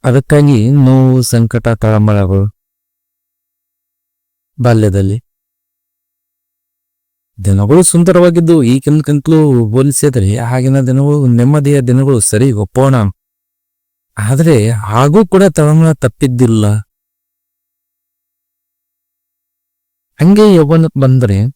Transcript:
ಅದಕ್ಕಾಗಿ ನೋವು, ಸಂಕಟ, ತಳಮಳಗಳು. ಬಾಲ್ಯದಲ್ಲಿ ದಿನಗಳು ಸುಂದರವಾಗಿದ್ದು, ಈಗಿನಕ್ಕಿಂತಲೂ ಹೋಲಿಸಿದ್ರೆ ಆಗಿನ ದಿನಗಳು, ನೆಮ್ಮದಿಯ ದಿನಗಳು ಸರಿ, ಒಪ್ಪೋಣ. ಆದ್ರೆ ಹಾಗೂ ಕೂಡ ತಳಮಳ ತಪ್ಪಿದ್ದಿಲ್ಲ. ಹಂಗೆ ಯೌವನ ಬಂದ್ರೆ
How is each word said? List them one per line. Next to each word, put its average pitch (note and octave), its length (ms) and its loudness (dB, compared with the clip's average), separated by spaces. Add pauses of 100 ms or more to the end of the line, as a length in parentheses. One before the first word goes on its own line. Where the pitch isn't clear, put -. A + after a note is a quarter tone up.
ಅದಕ್ಕಾಗಿ C3+ 640 2
ನೋವು, C3 520 2
ಸಂಕಟ, A#2 460 -2
ತಳಮಳಗಳು. G#2 880 -2 (2000)
ಬಾಲ್ಯದಲ್ಲಿ G#2+ 600 0 (2250)
ದಿನಗಳು G#2 380 2
ಸುಂದರವಾಗಿದ್ದು, E3+ 800 2
ಈಗಿನಕ್ಕಿಂತಲೂ C#3+ 1080 0
ಹೋಲಿಸಿದ್ರೆ B2+ 680 -2
ಆಗಿನ C3 440 -2
ದಿನಗಳು, C#3 460 0
ನೆಮ್ಮದಿಯ C#3 540 0
ದಿನಗಳು B2+ 400 0
ಸರಿ, A#2+ 320 -2
ಒಪ್ಪೋಣ. B2+ 420 -2 (1200)
ಆದ್ರೆ A#2+ 540 0
ಹಾಗೂ A#2+ 560 0
ಕೂಡ F#3+ 160 0 (140)
ತಳಮಳ D#3+ 360 2
ತಪ್ಪಿದ್ದಿಲ್ಲ. B2 760 -2 (3500)
ಹಂಗೆ G3+ 340 4
ಯೌವನ D#3+ 320 2 (140)
ಬಂದ್ರೆ B2 400 0 (160)